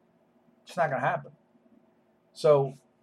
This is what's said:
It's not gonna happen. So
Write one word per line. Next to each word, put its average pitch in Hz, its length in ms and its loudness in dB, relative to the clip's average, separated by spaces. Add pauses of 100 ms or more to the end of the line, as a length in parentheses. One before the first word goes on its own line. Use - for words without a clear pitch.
(640)
It's - 140 -12
not 160 100 0
gonna 131 120 -6
happen. 147 320 -6 (1000)
So 143 460 2 (240)